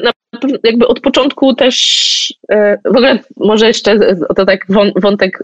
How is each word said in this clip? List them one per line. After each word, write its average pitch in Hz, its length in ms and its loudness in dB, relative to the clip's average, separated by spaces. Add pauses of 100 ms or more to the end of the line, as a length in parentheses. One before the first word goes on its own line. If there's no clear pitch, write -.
na - 380 -6
pewno 269 220 -4
jakby 233 240 2
od - 120 0
początku 269 540 0
też, - 800 -2 (180)
e, 208 340 0
w - 40 -2
ogóle 240 300 2 (180)
może 214 300 2
jeszcze, 220 240 0
e, 202 240 2 (200)
to 196 100 0
tak 196 240 -2
wą-, 202 260 2
wątek 202 480 0